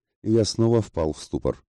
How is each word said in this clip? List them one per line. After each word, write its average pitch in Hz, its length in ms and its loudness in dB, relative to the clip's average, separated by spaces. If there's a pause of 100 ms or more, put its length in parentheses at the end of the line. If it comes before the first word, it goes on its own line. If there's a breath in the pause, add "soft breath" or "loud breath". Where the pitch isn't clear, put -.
(220)
и 107 100 -4
я 113 140 4
снова 113 380 2
впал 78 300 -2
в - 100 -16
ступор. - 460 -4